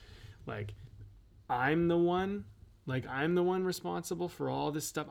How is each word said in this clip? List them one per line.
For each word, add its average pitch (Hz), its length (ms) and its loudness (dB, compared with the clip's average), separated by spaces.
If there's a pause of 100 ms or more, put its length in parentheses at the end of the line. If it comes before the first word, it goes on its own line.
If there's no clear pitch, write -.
(460)
Like, 104 260 -6 (800)
I'm 147 380 4
the 170 100 6
one, 185 480 2 (400)
like, 131 200 0
I'm 147 280 2
the 180 80 6
one 185 220 2
responsible 175 640 -2
for 143 180 -2
all 143 240 0
this 147 140 -2
stuff. 151 240 -4